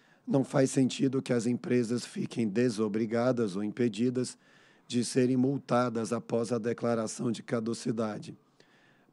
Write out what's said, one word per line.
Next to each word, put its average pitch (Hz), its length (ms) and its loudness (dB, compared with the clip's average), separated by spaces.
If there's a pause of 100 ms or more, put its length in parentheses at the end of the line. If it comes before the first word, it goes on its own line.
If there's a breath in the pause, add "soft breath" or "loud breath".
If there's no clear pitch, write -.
(260 soft breath)
não 139 180 2
faz 135 260 2
sentido 135 520 2
que 127 100 -2
as 117 140 2
empresas 120 580 0
fiquem - 420 -4
desobrigadas 110 1080 0
ou 104 80 -2
impedidas 120 720 0 (500 soft breath)
de 120 160 0
serem 127 340 2
multadas 123 760 0
após 117 400 -2
a 120 60 2
declaração 117 720 -2
de 104 120 -6
caducidade, 113 920 -4 (760 soft breath)